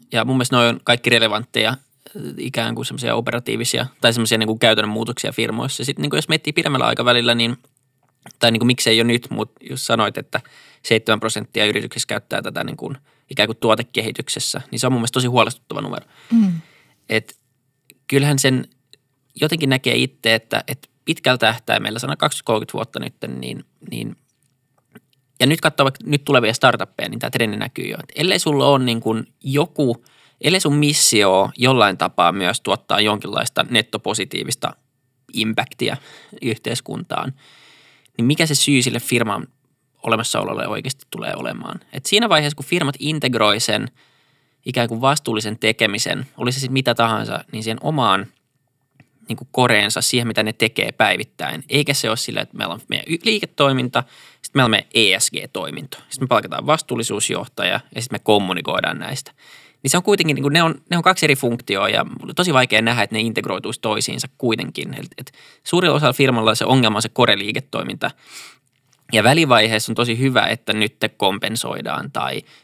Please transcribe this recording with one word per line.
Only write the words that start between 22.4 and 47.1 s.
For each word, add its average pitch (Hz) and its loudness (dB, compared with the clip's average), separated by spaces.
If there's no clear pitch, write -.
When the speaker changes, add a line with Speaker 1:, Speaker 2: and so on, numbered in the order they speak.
Speaker 1:
kolmekymmentä 113 -2
vuotta - -8
nytten, 65 -10
niin, 62 -10
niin, - -8
ja 127 4
nyt 156 2
katsoo 147 2
vaikka 135 0
nyt 143 0
tulevia 120 4
startuppeja, 117 0
niin 117 -8
tää 120 -4
trendi 107 -2
näkyy 107 -8
jo. - -8
Et - -20
ellei 185 0
sulla 139 2
ole 139 4
niin 117 0
kuin 113 -2
joku, 135 -2
ellei 180 2
sun 147 2
missio 107 4
ole 101 0
jollain 120 4
tapaa 87 2
myös 95 -2
tuottaa 98 -2
jonkinlaista - -2
nettopositiivista 98 -4
impactia 110 -4
yhteiskuntaan, - -6
niin 117 0
mikä 151 2
se 151 0
syy 139 4
sille 120 -2
firman 110 -2
olemassaololle 107 -2
oikeasti 104 -8
tulee - -8
olemaan? - -10
Et - -10
siinä 220 4
vaiheessa, 151 4
kun 139 -12
firmat 156 -2
integroi 127 0
sen 107 -2
ikään 127 -2
kuin 113 -8
vastuullisen 113 -2
tekemisen, 107 0
oli 123 -2
se 131 -6
sit 131 -6
mitä 131 2
tahansa, 113 0